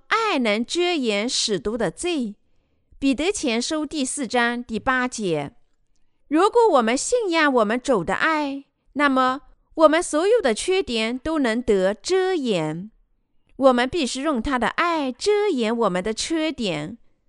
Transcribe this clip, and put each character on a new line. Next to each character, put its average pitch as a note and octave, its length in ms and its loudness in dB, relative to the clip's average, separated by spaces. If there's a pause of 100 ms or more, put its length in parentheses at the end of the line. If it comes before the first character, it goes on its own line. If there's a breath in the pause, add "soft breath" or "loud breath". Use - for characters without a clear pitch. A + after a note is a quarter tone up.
，“爱 G#4+ 320 0
能 A3+ 240 0
遮 F4 320 -2
掩 A3 320 -2
使 G#3+ 320 -2
徒 G#3 180 -6
的 G3+ 140 -2
罪。” C#4+ 440 -4 (600)
彼 C#4 160 2
得 D#4 180 -2
前 A#3+ 300 -2
书 D#4 240 -4
第 D4 200 -4
四 C4 220 -6
章 A#3+ 360 0
第 A3 160 -6
八 B3+ 280 0
节。 E3 460 -4 (760)
如 E4 200 4
果 A#4 200 4
我 C#4 120 6
们 A3+ 140 2
信 G#4+ 360 -2
仰 D#4 200 4
我 A#3+ 140 4
们 A3 160 0
主 A3 220 0
的 F#3+ 100 -2
爱， D4 500 -2 (300)
那 C#4+ 160 2
么 B3+ 320 0 (320)
我 D#4+ 140 6
们 D#4 140 4
所 D#4+ 240 0
有 A4+ 140 4
的 B3+ 140 2
缺 F#4 280 -2
点 A#3 360 -2
都 D#4 220 -4
能 A#3+ 220 0
得 G3 320 2
遮 F#4 400 0
掩。 F#3+ 580 -2 (680)
我 C4 160 6
们 A#3+ 140 2
必 C#4 200 -2
须 C4 140 -6
用 C#4 200 -2
他 C4+ 160 -2
的 A#3 120 0
爱 D#4+ 420 -2
遮 G#4 380 0
掩 A#3+ 260 0
我 A3+ 140 2
们 F3+ 140 -2
的 A3 100 -4
缺 D#4+ 380 -4
点。 F3 460 -6 (320)